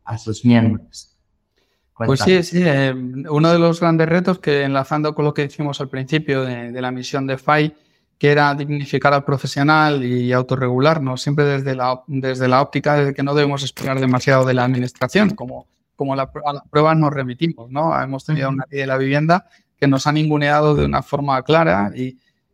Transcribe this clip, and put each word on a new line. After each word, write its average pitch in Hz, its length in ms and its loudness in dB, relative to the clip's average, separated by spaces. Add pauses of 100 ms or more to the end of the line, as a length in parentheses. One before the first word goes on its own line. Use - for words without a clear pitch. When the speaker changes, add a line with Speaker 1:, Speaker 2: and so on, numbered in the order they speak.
Speaker 1:
a 110 140 -10
sus - 260 -8
miembros. 113 720 2 (800)
Speaker 2:
Pues 127 240 0
sí, 185 160 4
Speaker 1:
Cuéntanos. 175 100 0
Speaker 2:
sí, 175 180 0
eh, 139 300 2 (340)
uno 156 240 4
de 175 60 6
los 170 220 2
grandes 165 280 2
retos 180 300 0
que 143 240 0
enlazando 151 540 -2
con 151 80 0
lo 147 100 0
que 143 140 -2
dijimos 143 320 -6
al 135 80 -8
principio 135 540 -2
de, 120 280 -8
de 127 100 -8
la 127 120 -6
misión 131 340 -6
de 135 120 -4
fai, 151 360 0 (420)
que 147 140 2
era 147 240 4
dignificar 143 600 -2
al 139 100 0
profesional 143 800 0
y 123 280 0
autorregularnos, 131 880 0
siempre 143 240 0
desde 139 300 -2
la 127 180 -2
op-, 127 140 -10
desde 131 400 -4
la 127 160 4
óptica 143 320 -2
de 143 180 2
que 139 120 -6
no 143 100 -2
debemos 143 300 0
esperar 135 340 -6
demasiado 131 460 4
de 127 100 2
la 123 100 2
administración, 127 640 0
como, 127 360 -12 (300)
como 135 180 -4
la 135 180 -4
pr-, 156 140 -12
a 143 60 -2
las 143 160 -12
pruebas 156 280 2
nos 151 160 2
remitimos, 127 560 -6
¿no? 143 320 -2
Hemos 131 240 -6
tenido 135 240 -2
una 135 220 -4
ley 139 100 -8
de 135 60 -6
la 135 100 -2
vivienda 147 520 0 (280)
que 139 120 2
nos 135 180 2
ha 147 60 2
ninguneado 151 640 2
de 143 80 0
una 139 180 -2
forma 139 400 -4
clara 165 520 2
y, 127 220 -8 (380)